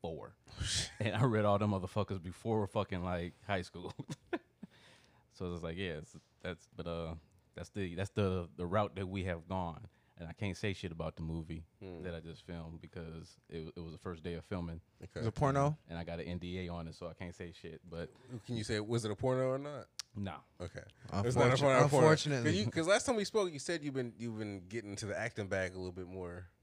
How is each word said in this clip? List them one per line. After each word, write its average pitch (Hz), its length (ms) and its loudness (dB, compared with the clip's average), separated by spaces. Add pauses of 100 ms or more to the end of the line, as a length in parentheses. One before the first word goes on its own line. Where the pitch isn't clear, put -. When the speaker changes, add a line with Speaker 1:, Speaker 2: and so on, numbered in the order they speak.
Speaker 1:
"Four." 78 320 -8 (140)
Speaker 2:
<laughs> - 540 -2
Speaker 1:
And 107 120 0
I 107 120 4
read 107 180 4
all 101 160 8
them 104 120 4
motherfuckers 95 520 -2
before 107 440 0
fucking, 95 360 -2
like, 90 300 -2 (120)
high 98 180 0
school. 87 360 -10
<laughs> - 40 -6 (1300)
So 90 200 -4
it's 85 100 -6
like, 85 140 -4
yeah, 90 200 -2
it's, - 180 -12 (260)
that's, 90 360 -8
but, 87 100 -6
uh, 85 260 -2 (420)
that's - 140 -10
the, 92 260 -2
that's 98 160 -2
the, 92 360 2 (100)
the 90 80 -2
route 101 300 2
that 95 120 -4
we 92 180 -2
have 85 220 -4
gone. 87 340 -2 (360)
And 85 120 -10
I - 20 -12
can't 98 240 -4
say 104 160 -2
shit 90 220 -6
about 82 240 -6
the 82 60 -6
movie 82 420 -4 (180)
Speaker 2:
Hmm. 90 200 -10
Speaker 1:
that 90 120 -6
I 80 60 -8
just 80 260 -14
filmed 82 320 -8
because 82 560 -12 (140)
it, 82 260 -8
it - 60 -10
was 82 100 -8
the 76 60 -12
first 85 260 -8
day 87 120 -4
of 80 100 -8
filming. 85 340 -4 (240)
Speaker 2:
Okay. - 160 -10
Speaker 3:
Is 113 80 0
it 107 80 -2
porno? 143 420 4 (120)
Speaker 1:
And 85 100 -4
I 85 60 -6
got 82 160 -4
an - 40 -4
N 90 120 -4
D 87 280 -4
A 87 60 -4
on 85 160 -4
it, 82 80 -10
so 87 120 -10
I 80 60 -8
can't 87 220 -8
say 87 160 -10 (100)
shit. 80 280 -12
But 82 200 -6 (380)
Speaker 2:
Can 120 80 -4
you 110 80 -2
say, 110 160 0
was 110 240 0
it 107 80 0
a 101 40 0
porno 131 340 2
or 131 80 0
not? 143 300 -8 (280)
Speaker 1:
Nah. 98 160 -2 (300)
Speaker 2:
Okay. 85 180 -8 (320)
Speaker 3:
Unfortun-, 101 140 2
Speaker 2:
It's 120 100 4
not 120 180 8
a 131 40 6
porno, - 0 -
porno. 135 260 8
Speaker 3:
unfortunately. 147 680 8
Speaker 2:
'Cause 180 140 4
you, 226 60 2
'cause 165 160 0
last 208 180 6
time 247 120 4
we 202 80 2
spoke, 190 260 2
you 143 80 -8
said 170 240 -2
you've 143 100 -2
been, 123 240 -2
you've 110 220 -4
been 101 300 -4
getting 101 260 -6
to 107 100 -6
the 98 140 -2
acting 110 280 -2
bag 92 260 0
a 92 40 -8
little 92 140 -4
bit 90 160 -8
more 90 380 -8 (180)